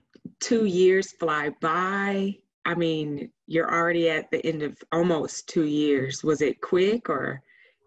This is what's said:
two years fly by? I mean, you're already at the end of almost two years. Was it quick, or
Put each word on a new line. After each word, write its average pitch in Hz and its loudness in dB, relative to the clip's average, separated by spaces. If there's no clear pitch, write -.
two 226 2
years 185 4
fly 151 -2
by? 196 -2
I 170 -2
mean, 156 -2
you're 160 0
already 170 2
at 156 -4
the - -2
end 160 -2
of 143 -6
almost 165 0
two 165 0
years. 147 0
Was 151 2
it 127 0
quick, 196 0
or 135 -4